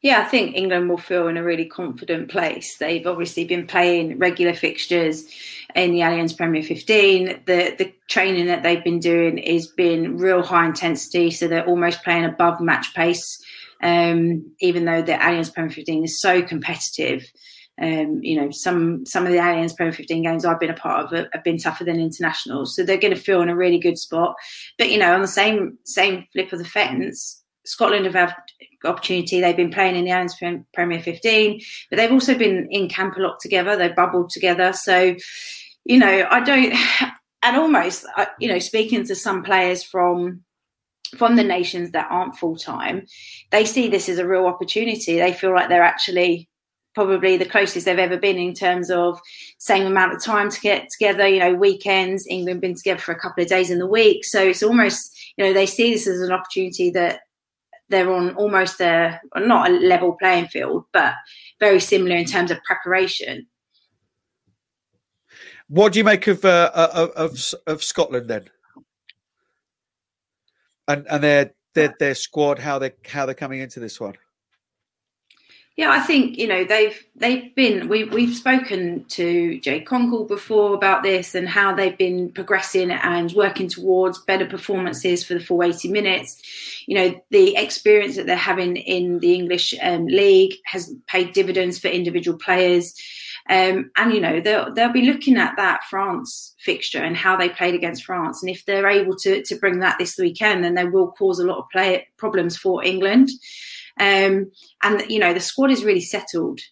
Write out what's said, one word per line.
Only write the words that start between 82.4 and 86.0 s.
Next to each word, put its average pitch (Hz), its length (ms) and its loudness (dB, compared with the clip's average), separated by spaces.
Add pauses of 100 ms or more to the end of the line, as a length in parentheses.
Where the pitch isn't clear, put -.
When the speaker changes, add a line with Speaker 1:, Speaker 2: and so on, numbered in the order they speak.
Speaker 1:
and 175 400 -2
working 196 380 0
towards 185 500 0
better 190 260 -2
performances 185 800 -4
for 180 120 -6
the 175 40 -2
full 175 240 0
eighty 170 240 -2
minutes. 190 540 -2 (440)